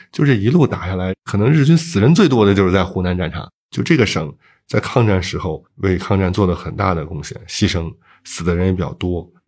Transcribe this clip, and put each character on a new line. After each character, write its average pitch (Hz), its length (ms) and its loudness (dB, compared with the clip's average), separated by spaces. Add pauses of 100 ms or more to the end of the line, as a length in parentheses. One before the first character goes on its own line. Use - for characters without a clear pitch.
(120)
就 156 120 -2
这 143 120 4
一 101 140 0
路 151 180 4
打 - 180 -6
下 95 100 -4
来， 92 160 -4 (120)
可 - 160 -2
能 110 100 2
日 151 160 4
军 165 100 6
死 165 240 0
人 135 140 6
最 175 160 4
多 117 160 4
的 101 80 6
就 98 140 4
是 90 40 2
在 95 120 2
湖 92 180 -4
南 90 160 -2
战 85 140 -4
场。 - 180 -12 (220)
就 - 100 -6
这 165 160 2
个 113 80 4
省 78 280 -6 (340)
在 113 120 -2
抗 117 260 0
战 95 160 2
时 87 160 -6
候 80 260 -8 (140)
为 95 200 0
抗 95 200 -2
战 92 140 0
做 98 160 2
了 87 80 0
很 - 200 -10
大 95 180 0
的 78 120 -4
贡 78 180 -12
献， - 220 -14
牺 - 240 -2
牲， 82 240 -6 (300)
死 - 200 -10
的 87 120 0
人 90 120 0
也 95 40 0
比 90 80 -4
较 73 140 -6
多。 90 360 -6 (180)